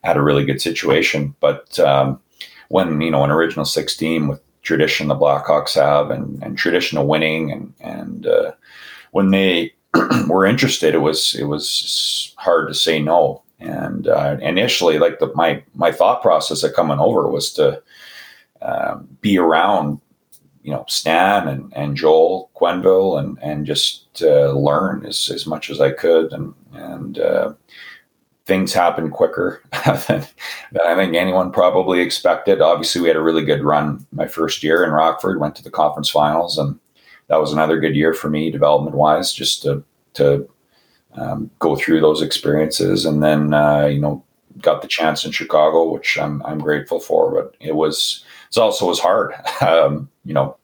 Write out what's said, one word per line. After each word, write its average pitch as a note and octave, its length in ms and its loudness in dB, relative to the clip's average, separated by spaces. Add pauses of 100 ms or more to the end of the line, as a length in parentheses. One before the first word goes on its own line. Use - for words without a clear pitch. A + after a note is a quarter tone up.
had E2+ 120 0
a D2 60 2
really C#2+ 240 2
good C#2 160 -2
situation. D2+ 760 0
But, C#2+ 400 -2
um, C#2 420 2 (480)
when, D#2+ 320 0
you E2 100 -2
know, C#2 120 2
an C#2+ 80 2
original D#2+ 340 0
six - 300 -4
team D#2+ 320 -2
with C#2 140 -4 (200)
tradition D2+ 460 0
the C#2 80 0
Blackhawks C#2+ 600 0
have D2 360 2
and, C#2 320 -8
and C#2 140 -10
tradition E2+ 400 0
of C#2+ 100 0
winning D#2 440 0
and, - 280 -12
and, - 480 -12
uh, G1+ 240 2 (600)
when F#2+ 200 2
they F2+ 420 2 (200)
<clears throat> - 340 0
were F#2+ 180 4
interested, G2+ 480 2
it D#2+ 60 2
was, D#2+ 360 0
it B1+ 100 -4
was - 920 -6
hard E2 300 0
to D2+ 60 -10
say D#2+ 280 0
no. D#2 400 0 (180)
And, - 480 -8
uh, C#2+ 340 0
initially, F2 580 0
like, E2 200 0
the, - 140 -2
my, D#2 300 0 (100)
my E2 180 0
thought G#2 300 2
process D#2 420 0
of D2 100 -2
coming D2 260 0
over D#2+ 300 2
was D2 240 -4
to, D2+ 280 0 (800)
um, - 460 -6 (140)
be G2 160 2
around, E2 640 2 (600)
you D2 120 -8
know, - 160 -8
Stan F2+ 580 2
and, C2+ 260 -8
and C#2+ 220 -6
Joel D#2+ 580 4
Quenneville F#2 640 2
and, D2 240 -6
and D2 240 -6
just, - 560 -6
uh, C#2+ 300 4
learn C#2+ 540 0
as, - 280 -6
as - 140 -8
much D2+ 220 -8
as D2 100 -10
I C#2 120 4
could. E2 420 2
And, D2 200 -10 (200)
and, D#2 440 -14
uh, G1+ 360 -2 (920)
things F#2+ 280 -2
happened E2+ 380 0
quicker - 560 -2
<laughs> - 400 -4
than, - 180 -2 (460)
than E2+ 160 0
I E2+ 80 2
think F2+ 200 0
anyone F#2 360 0
probably F2+ 480 2
expected. F2 600 2
Obviously, E2 400 2
we E2+ 80 4
had D#2+ 80 4
a D#2+ 40 0
really D#2+ 220 2
good C#2+ 180 0
run D2 520 0
my D#2 120 -4
first - 380 -6
year E2 220 2
in D#2 60 -2
Rockford, D#2+ 500 0
went D2+ 160 -6
to - 60 -20
the D#2 60 -18
conference D2+ 400 -2
finals, D2+ 480 0
and C#2+ 220 -4 (480)
that D#2+ 140 2
was D2 100 -2
another D#2 260 2
good D#2 160 0
year D#2 200 2
for - 160 -6
me D#2 200 -2
development-wise, D2 840 2
just - 300 -2
to, C#2+ 200 -2 (300)
to, C#2+ 340 2 (680)
um, - 440 -8
go D#2 160 2
through D#2+ 240 2
those D#2 220 4
experiences. D#2+ 840 0
And D2+ 160 0
then, D2+ 320 2
uh, D2 340 4
you C#2+ 120 0
know, D2 240 -4 (360)
got D#2 220 0
the - 60 -14
chance D#2 380 -2
in D2+ 60 -8
Chicago, D#2 600 2
which - 260 -4
I'm, D2 280 -4
I'm D2+ 140 -6
grateful D2 420 -4
for. - 320 0
But - 260 -4
it D#2 160 -6
was, - 480 -2 (240)
it's - 100 -4
also G#2 300 2
was E2+ 120 -2
hard. F#2 400 0
<laughs> - 220 -6
Um, D#2 480 2 (140)
you - 100 -10
know C#2 300 -2